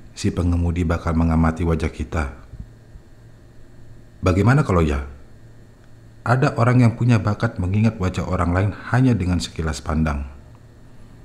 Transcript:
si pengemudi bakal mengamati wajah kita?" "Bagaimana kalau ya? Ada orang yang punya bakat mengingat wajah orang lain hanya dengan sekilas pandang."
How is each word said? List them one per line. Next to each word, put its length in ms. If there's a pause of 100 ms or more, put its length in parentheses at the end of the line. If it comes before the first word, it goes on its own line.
(180)
si 160
pengemudi 480
bakal 320
mengamati 480
wajah 300
kita?" 420 (1900)
"Bagaimana 400
kalau 160
ya? 260 (1200)
Ada 320
orang 320
yang 80
punya 240
bakat 400
mengingat 400
wajah 280
orang 280
lain 160 (240)
hanya 160
dengan 320
sekilas 400
pandang." 400 (1000)